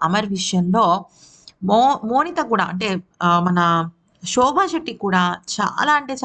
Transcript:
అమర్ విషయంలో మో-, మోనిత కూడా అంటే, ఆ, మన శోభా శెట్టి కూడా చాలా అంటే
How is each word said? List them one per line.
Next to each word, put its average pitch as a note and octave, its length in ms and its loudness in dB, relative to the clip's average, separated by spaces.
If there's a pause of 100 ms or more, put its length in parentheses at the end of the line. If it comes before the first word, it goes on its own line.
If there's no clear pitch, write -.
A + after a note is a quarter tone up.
అమర్ G3 240 0
విషయంలో F#3 760 0 (640)
మో-, A#3+ 360 4
మోనిత C#4+ 360 -2 (100)
కూడా G3+ 140 0
అంటే, F3+ 240 -4 (340)
ఆ, F3 180 4
మన E3+ 500 2 (360)
శోభా C4+ 400 2
శెట్టి D#4+ 260 -6
కూడా F#3 300 -2 (380)
చాలా A#3 320 -2
అంటే C#4 220 -2 (100)